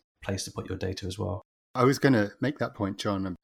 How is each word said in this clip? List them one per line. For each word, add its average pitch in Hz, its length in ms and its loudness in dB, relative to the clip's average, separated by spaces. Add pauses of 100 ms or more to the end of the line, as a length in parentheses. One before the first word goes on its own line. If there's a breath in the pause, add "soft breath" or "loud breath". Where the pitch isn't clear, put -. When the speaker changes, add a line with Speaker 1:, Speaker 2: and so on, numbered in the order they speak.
(240)
Speaker 1:
place 98 220 -4
to 104 60 -12
put - 180 -8
your 95 80 -6
data 95 300 -6
as 95 120 -8
well. 95 220 -4 (320)
Speaker 2:
I 127 100 2
was 135 160 6
gonna 110 400 4
make 131 200 -2
that 117 140 -4
point, 101 240 -4
John. 95 460 -2